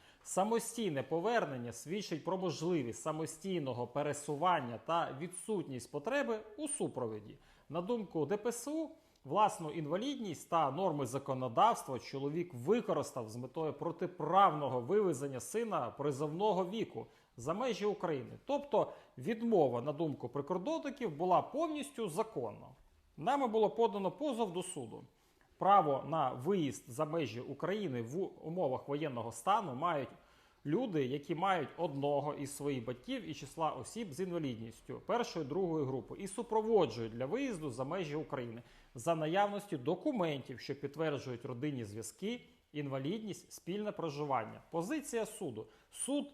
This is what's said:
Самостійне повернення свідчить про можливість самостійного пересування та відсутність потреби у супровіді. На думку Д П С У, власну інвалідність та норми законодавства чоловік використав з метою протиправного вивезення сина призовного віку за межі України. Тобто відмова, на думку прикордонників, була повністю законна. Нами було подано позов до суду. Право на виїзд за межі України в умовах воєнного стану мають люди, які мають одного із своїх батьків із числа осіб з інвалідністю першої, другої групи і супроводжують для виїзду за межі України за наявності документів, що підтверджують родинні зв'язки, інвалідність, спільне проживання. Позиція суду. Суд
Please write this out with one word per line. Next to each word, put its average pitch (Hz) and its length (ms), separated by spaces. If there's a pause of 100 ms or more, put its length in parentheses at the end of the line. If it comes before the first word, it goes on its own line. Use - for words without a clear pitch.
(240)
Самостійне 208 800
повернення 160 680
свідчить 165 520
про 185 140
можливість 156 640
самостійного 156 840
пересування 143 1000
та 147 340
відсутність 160 720
потреби 233 480 (180)
у 302 100
супровіді. 113 680 (340)
На 160 120
думку 185 440
Д 196 120
П 233 140
С 233 160
У, 311 220 (340)
власну 170 480
інвалідність 196 800
та 156 220
норми 151 340
законодавства 131 960
чоловік 139 540
використав 139 760
з 107 60
метою 139 380
протиправного 156 1080
вивезення 143 580
сина 180 580
призовного 160 720
віку 196 380 (300)
за 131 160
межі 208 320
України. 160 600
Тобто 285 460 (260)
відмова, 165 640
на 143 120
думку 143 360
прикордонників, 214 880
була 170 260
повністю 294 680
законна. 139 580 (500)
Нами 254 300
було 214 220
подано 208 420
позов 226 420
до 175 100
суду. 117 400 (540)
Право 175 500
на 143 240
виїзд 143 560
за 135 180
межі 139 360
України 143 600
в 143 280 (180)
умовах 143 400
воєнного 139 440
стану 185 440
мають 151 340 (560)
люди, 165 400
які 143 300
мають 175 420
одного 143 560
із 139 220
своїх 135 300
батьків 175 440
із 147 80
числа 156 340
осіб 175 420
з 151 60
інвалідністю 123 840
першої, 214 400
другої 160 400
групи 131 340
і 196 80
супроводжують 185 840
для 120 120
виїзду 185 440
за 123 140
межі 151 320
України 123 460 (340)
за 160 200
наявності 190 600
документів, 165 840
що - 200
підтверджують 143 680
родинні 127 400
зв'язки, 185 560 (320)
інвалідність, 147 800
спільне 208 400
проживання. 139 680 (100)
Позиція 226 540
суду. 117 420 (240)
Суд 285 420